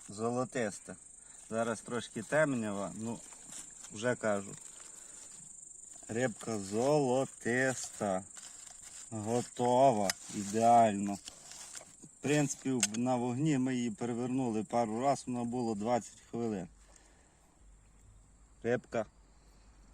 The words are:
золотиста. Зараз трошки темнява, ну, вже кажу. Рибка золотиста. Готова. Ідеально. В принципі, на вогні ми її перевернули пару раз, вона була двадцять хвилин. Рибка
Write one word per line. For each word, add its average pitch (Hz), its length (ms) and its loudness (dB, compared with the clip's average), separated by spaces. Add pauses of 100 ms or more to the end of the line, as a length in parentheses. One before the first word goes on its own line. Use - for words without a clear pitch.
золотиста. 113 840 -2 (540)
Зараз 113 320 0
трошки 117 420 -6
темнява, 110 720 0
ну, 110 240 -6 (720)
вже 117 240 0
кажу. 101 400 0 (1500)
Рибка 113 500 -2
золотиста. 123 1600 0 (880)
Готова. 117 960 4 (260)
Ідеально. 104 800 6 (880)
В - 180 -20
принципі, 135 600 2 (140)
на 123 200 2
вогні 123 420 2
ми 127 180 2
її 120 160 0
перевернули 120 720 0
пару 117 380 0
раз, 135 260 2
вона 123 160 -2
була 117 320 0
двадцять 110 460 0 (100)
хвилин. 110 360 -2 (2000)
Рибка 117 420 0 (880)